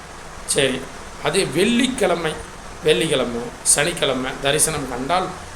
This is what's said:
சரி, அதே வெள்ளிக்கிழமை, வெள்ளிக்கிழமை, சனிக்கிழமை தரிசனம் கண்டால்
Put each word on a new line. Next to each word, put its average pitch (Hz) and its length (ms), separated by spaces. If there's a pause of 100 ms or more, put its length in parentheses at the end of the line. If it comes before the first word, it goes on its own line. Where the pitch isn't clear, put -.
(460)
சரி, 127 360 (420)
அதே 170 200
வெள்ளிக்கிழமை, 175 880 (500)
வெள்ளிக்கிழமை, 147 580 (220)
சனிக்கிழமை 143 680 (100)
தரிசனம் 147 480
கண்டால் 139 360 (300)